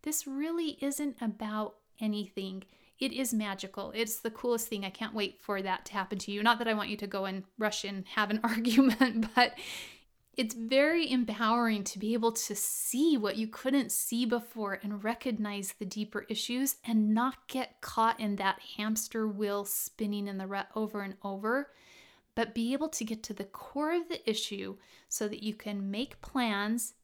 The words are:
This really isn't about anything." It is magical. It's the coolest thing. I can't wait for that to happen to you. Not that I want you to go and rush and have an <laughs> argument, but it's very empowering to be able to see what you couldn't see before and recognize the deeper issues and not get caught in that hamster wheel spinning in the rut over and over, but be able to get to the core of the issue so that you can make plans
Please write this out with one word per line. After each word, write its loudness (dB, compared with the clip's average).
This -2
really -2
isn't -2
about -4
anything." -4
It -2
is -2
magical. -4
It's -2
the -4
coolest -2
thing. -4
I -6
can't -8
wait -2
for -4
that -4
to -14
happen -4
to -6
you. -2
Not 6
that 0
I 4
want -2
you -4
to -6
go -4
and -6
rush 0
and -6
have 2
an 2
<laughs> 0
argument, 6
but 6
it's 0
very 4
empowering 2
to -6
be 0
able 4
to -4
see 2
what 0
you 0
couldn't 2
see 0
before -2
and -6
recognize -2
the -4
deeper -6
issues -2
and 4
not 0
get -6
caught 2
in 0
that 0
hamster -2
wheel -2
spinning -4
in -6
the -6
rut -4
over -2
and -8
over, -2
but 0
be 0
able 0
to -4
get -6
to -10
the -6
core -4
of 0
the -2
issue -4
so -2
that -8
you -4
can -6
make -6
plans 0